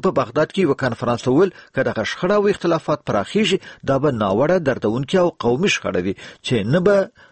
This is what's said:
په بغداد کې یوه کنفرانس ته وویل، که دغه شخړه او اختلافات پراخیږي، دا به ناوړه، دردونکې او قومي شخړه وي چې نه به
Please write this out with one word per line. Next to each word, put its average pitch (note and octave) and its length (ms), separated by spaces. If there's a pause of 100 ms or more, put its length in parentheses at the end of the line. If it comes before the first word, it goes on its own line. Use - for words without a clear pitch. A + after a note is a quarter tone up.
په E3+ 160
بغداد B2+ 320
کې - 60
یوه D3+ 260
کنفرانس A#2+ 380
ته C3 80
وویل، F3 260 (180)
که C3+ 80
دغه A2+ 220
شخړه F3+ 280
او G#3 160
اختلافات E3 520 (100)
پراخیږي، F3 480 (260)
دا C#3 140
به C#3+ 120
ناوړه، A#2 460 (120)
دردونکې B2 480
او F3+ 120 (100)
قومي B2+ 300
شخړه F#2 360
وي F#2+ 100 (300)
چې - 100 (120)
نه D3 140
به G3 160 (360)